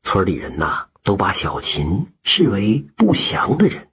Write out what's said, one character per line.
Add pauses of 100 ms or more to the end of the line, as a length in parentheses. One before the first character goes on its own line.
村
里
人
呐， (200)
都
把
小
琴 (200)
视
为 (120)
不
祥
的
人